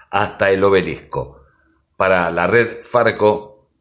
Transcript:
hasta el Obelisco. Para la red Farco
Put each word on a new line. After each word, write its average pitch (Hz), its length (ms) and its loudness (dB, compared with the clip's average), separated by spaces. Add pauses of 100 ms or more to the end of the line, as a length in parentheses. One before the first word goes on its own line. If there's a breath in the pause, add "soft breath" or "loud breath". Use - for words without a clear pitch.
(120)
hasta 98 400 0
el 95 120 2
Obelisco. 82 760 -2 (540 soft breath)
Para 92 340 0
la 85 160 -2
red 113 380 0
Farco - 960 -2